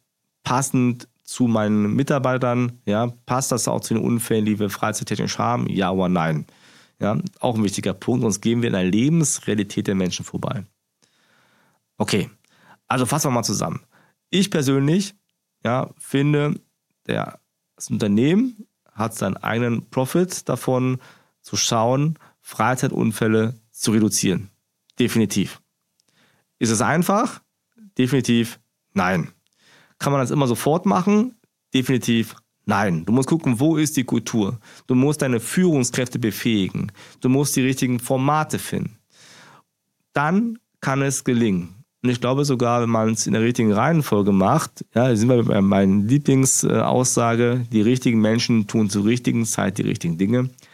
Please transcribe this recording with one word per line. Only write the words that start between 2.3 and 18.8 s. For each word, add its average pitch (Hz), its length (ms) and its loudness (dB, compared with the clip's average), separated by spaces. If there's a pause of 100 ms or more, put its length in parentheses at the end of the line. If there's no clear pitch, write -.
Ja, 113 260 -2 (140)
passt 131 260 -2
das 120 160 -2
auch 117 120 -2
zu - 120 -6
den 113 100 0
Unfällen, 113 440 0
die 107 120 0
wir 104 120 -2
freizeittechnisch 107 680 -6
haben? 117 300 -2
Ja 92 220 -2
oder 95 180 0
nein? 82 380 0 (520)
Ja, 104 200 -2 (220)
auch 123 160 -2
ein 110 80 0
wichtiger 95 280 -2
Punkt, 123 300 -2
sonst 107 180 -2
gehen 117 220 0
wir 120 60 0
in 113 60 -2
der 92 100 0
Lebensrealität 107 1000 0
der 98 100 0
Menschen 90 280 -4
vorbei. - 400 -8 (1300)
Okay, - 320 0 (560)
also 127 180 0
fassen 147 220 0
wir 135 60 0
mal 120 100 0
zusammen. - 380 -4 (500)
Ich 196 200 0
persönlich, 147 640 0 (480)
ja, 123 360 -2
finde, 147 600 0 (480)
der, 53 320 -4 (380)
das - 140 -12
Unternehmen 135 760 0 (260)